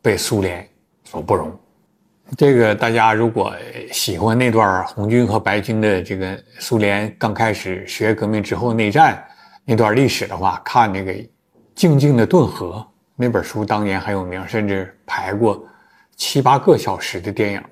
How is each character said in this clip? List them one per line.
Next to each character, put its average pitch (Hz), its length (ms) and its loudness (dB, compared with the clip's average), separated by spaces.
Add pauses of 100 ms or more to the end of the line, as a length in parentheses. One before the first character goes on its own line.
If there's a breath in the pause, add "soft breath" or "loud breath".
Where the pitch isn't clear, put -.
被 104 160 2
苏 - 240 -2
联 90 260 -4 (380)
所 - 160 -12
不 101 140 0
容。 78 180 -4 (840)
这 143 180 4
个 113 180 4
大 117 160 0
家 113 240 4
如 113 160 2
果 107 240 -2 (400)
喜 - 240 -4
欢 113 220 0
那 127 100 2
段 98 380 2
红 104 220 -6
军 120 180 4
和 107 140 0
白 101 200 -2
军 110 200 -4
的 101 200 2
这 95 160 -6
个 95 240 -8 (200)
苏 - 180 -2
联 104 400 0
刚 107 160 -2
开 113 180 0
始 95 320 -6
学 107 300 0
革 104 140 -4
命 107 120 -2
之 98 140 -4
后 113 180 -2
内 110 200 0
战 143 300 4 (420 loud breath)
那 117 100 0
段 107 200 4
历 131 140 4
史 - 200 -4
的 92 80 -8
话， 87 280 -2
看 113 280 2
那 95 100 -6
个 95 100 -6 (640)
《静 156 240 4
静 143 180 4
的 113 80 6
顿 131 220 4
河》 87 300 -8 (400)
那 123 120 -2
本 107 140 0
书 107 220 -8
当 104 200 -2
年 95 160 -2
很 101 140 -6
有 95 100 -4
名， 90 220 -10
甚 107 220 -4
至 95 360 -4
排 92 300 -6
过 104 280 0 (540 loud breath)
七 - 240 -2
八 127 180 4
个 156 180 6
小 95 220 -4
时 - 220 -8
的 98 120 -8
电 101 200 -2
影 98 200 -10